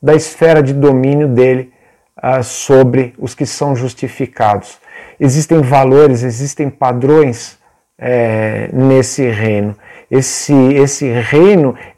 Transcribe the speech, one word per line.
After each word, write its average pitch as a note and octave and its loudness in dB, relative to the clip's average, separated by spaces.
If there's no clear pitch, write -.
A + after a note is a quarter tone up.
da D3 4
esfera D#3 2
de C3+ -2
domínio C#3 2
dele, B2+ 0
ah, B2+ -4
sobre B2+ 0
os - -10
que D3 -6
são C#3+ -6
justificados. A#2 -6
Existem D3+ 0
valores, C3+ 2
existem C3 -6
padrões, C3+ -2
é, A2 -4
nesse C3 0
reino. G#2 -4
Esse, C3+ -2
esse C#3 2
reino, D3 2